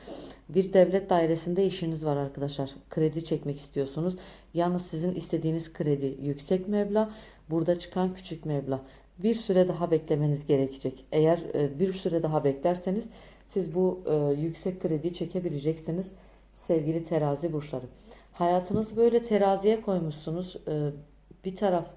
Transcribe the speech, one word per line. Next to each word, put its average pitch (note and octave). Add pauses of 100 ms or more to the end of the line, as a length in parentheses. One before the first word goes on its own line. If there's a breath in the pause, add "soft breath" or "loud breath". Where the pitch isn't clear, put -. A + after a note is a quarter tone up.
(500 loud breath)
Bir F#3
devlet F#3+
dairesinde F3
işiniz E3
var D3
arkadaşlar. C#3 (180)
Kredi D#3
çekmek C#3+
istiyorsunuz. D3+ (380 loud breath)
Yalnız F3
sizin F3
istediğiniz D#3+
kredi C#3
yüksek C#3+
meblağ. G#3 (400 loud breath)
Burada E3
çıkan F#3
küçük -
meblağ. C3+ (360 loud breath)
Bir A3
süre F#3
daha E3+
beklemeniz D3
gerekecek. C3+
Eğer, D#3+ (140)
e, C#3+
bir F#3+
süre E3
daha D#3
beklerseniz F3+ (420 loud breath)
siz E3
bu, F#3
e, D3
yüksek F3
krediyi D#3+
çekebileceksiniz E3 (420 soft breath)
sevgili D#3+
terazi D3+
burçları. C#3 (480 loud breath)
Hayatınızı F3+
böyle A#3
teraziye G3+
koymuşsunuz. F3 (120)
E, D3 (540)
bir F#3
taraf F3+ (120)